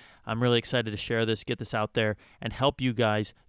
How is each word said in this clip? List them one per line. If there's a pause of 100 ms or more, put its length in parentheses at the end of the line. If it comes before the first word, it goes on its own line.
(260)
I'm
really
excited
to
share
this,
get
this
out
there, (240)
and
help
you
guys (160)